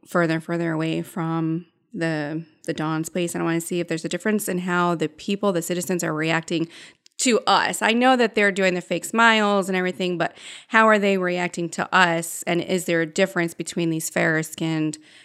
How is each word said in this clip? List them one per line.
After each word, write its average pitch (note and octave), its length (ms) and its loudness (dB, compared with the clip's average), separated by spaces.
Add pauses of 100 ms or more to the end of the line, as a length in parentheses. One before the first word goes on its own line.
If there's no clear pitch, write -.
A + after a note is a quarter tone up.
further E3+ 280 2
and D#3+ 80 -4
further E3+ 280 -2
away D#3+ 320 -2
from E3 640 -4 (260)
the, D#3+ 500 -4 (220)
the E3 80 -4
Don's D#3 360 -2
place. F3 260 -4
And E3+ 80 -2
I - 20 -2
wanna E3 160 0
see F3 180 -4
if E3+ 80 -4
there's D#3+ 180 -6
a - 40 -4
difference G#3 400 -2
in F3+ 100 -2
how F3 360 0
the D#3 140 -2
people, G3+ 440 -2
the E3 80 0
citizens, F3 420 -2
are D#3+ 100 -2
reacting D#3+ 540 -2 (520)
to A#3+ 260 2
us. - 380 2
I G#3 80 2
know B3 240 4
that A#3 180 2
they're G3+ 180 2
doing F#3 220 2
the F3+ 80 -2
fake E3+ 240 -4
smiles G#3+ 640 4
and F#3 80 0
everything, F3+ 400 -2
but - 180 -2 (340)
how A3 180 6
are G#3+ 100 6
they G3 220 2
reacting F3+ 500 -2
to - 260 -6
us? E3+ 520 2
And F3 140 0
is F3+ 240 -2
there E3 160 2
a E3 40 0
difference F3 480 0
between E3+ 380 -4
these D#3+ 180 -4
fairer E3 320 0
skinned D#3 560 -4 (280)